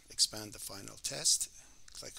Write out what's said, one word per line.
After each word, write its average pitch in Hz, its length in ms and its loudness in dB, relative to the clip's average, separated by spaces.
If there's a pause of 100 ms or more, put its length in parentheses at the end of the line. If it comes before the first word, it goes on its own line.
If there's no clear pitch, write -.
expand 107 440 2
the 107 60 -10
final 101 440 -10
test, - 460 4 (420)
click - 280 -10